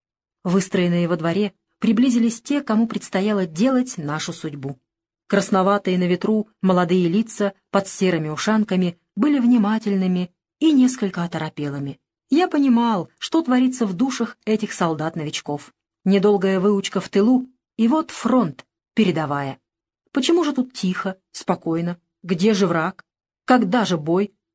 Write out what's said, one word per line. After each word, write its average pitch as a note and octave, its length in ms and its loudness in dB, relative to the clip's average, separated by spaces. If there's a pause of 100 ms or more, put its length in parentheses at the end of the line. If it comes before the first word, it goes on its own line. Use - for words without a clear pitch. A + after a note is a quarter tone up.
(440)
Выстроенные F3 640 0
во E3+ 100 -2
дворе E3+ 360 -2 (260)
приблизились A3+ 600 2
те, C#4+ 200 -2
кому A3+ 260 0
предстояло G3+ 580 -2
делать B3 520 -2
нашу D3+ 340 -6
судьбу. C#3+ 480 -10 (480)
Красноватые F#3+ 720 2
на F#3 100 0
ветру G#3 420 0 (120)
молодые F3+ 460 2
лица G3+ 460 -2 (180)
под G3 160 0
серыми E3+ 420 -2
ушанками F#3 680 0 (160)
были C#4+ 240 2
внимательными G3+ 920 2 (280)
и D#4 120 4
несколько B3+ 520 2
оторопелыми. D3 760 -6 (300)
Я E4+ 180 4
понимал, A#3 720 0
что - 240 -2
творится B3+ 440 0
в F#3+ 80 -2
душах A#3+ 520 -2
этих G#3+ 280 -2
солдат-новичков. D#3 1000 -4 (300)
Недолгая G3 560 2
выучка G3 420 0
в - 80 -10
тылу, B3+ 400 2 (280)
и A3+ 100 2
вот D#4 240 0
фронт, A#3+ 540 0 (280)
передовая. C#3+ 680 -2 (520)
Почему E4+ 320 2
же D4 100 -2
тут B3+ 200 -4
тихо, F#3 440 -4 (140)
спокойно? E3+ 680 -4 (240)
Где F#3+ 300 2
же F#3+ 140 2
враг? E3 360 -4 (420)
Когда A3+ 400 2
же F3 120 -2
бой? E3+ 360 -2 (220)